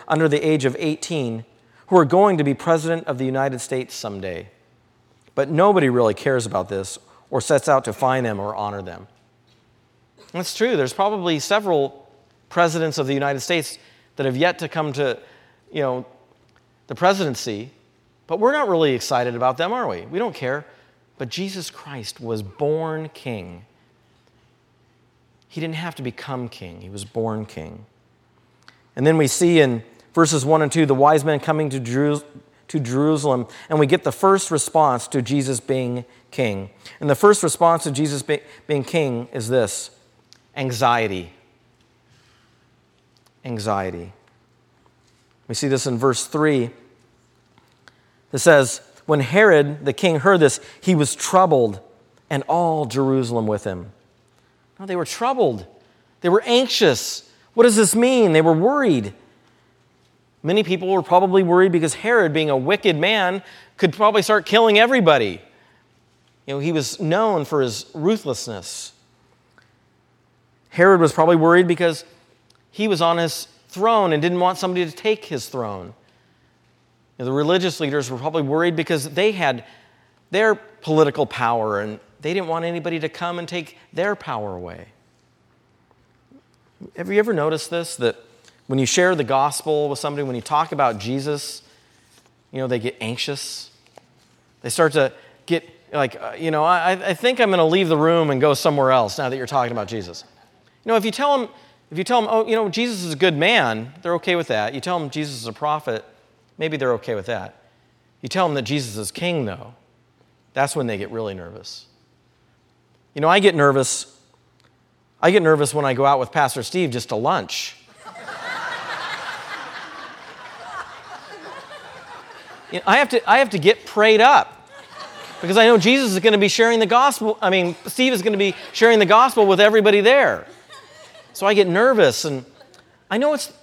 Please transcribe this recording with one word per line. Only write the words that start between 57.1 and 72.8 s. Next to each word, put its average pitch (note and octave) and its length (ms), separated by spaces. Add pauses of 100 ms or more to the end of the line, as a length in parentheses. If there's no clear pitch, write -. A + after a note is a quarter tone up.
What A#3 120
does A#3 120
this G#3 180
mean? A#3 380
They D#3 80
were E3 140
worried. F3 580 (1300)
Many F#3+ 200
people F3+ 260
were F#3+ 140
probably F#3 400
worried F3+ 280
because E3 240
Herod, G#3 380
being D#3 160
a C#3 80
wicked E3 400
man, F#3+ 460 (340)
could F#3 160
probably G#3+ 300
start G#3+ 240
killing G#3+ 320
everybody. E3 640 (1040)
You C#3 80
know, C#3 60
he D#3 120
was D3+ 260
known F#3 460
for D3 160
his B2 320
ruthlessness. C#3+ 1000 (1800)
Herod F3+ 320
was D#3 100
probably E3 240
worried E3+ 320
because E3+ 360 (680)
he G#3+ 180